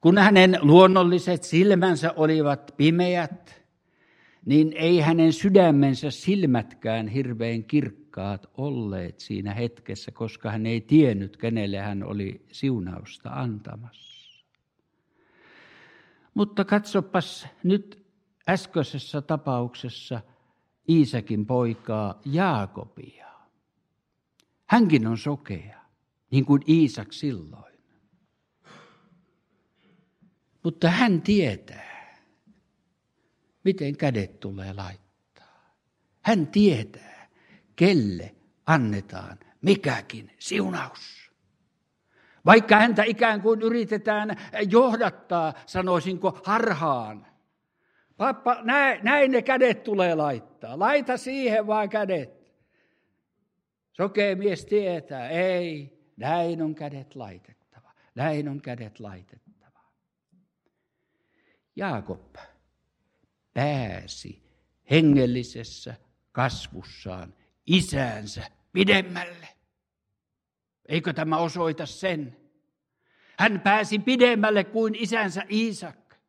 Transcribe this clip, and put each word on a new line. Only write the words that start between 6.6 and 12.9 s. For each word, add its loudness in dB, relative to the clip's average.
hirveän -6
kirkkaat -6
olleet -8
siinä -8
hetkessä, -10
koska -10
hän -6
ei -2
tiennyt, 2
kenelle -4
hän -8
oli -10
siunausta -8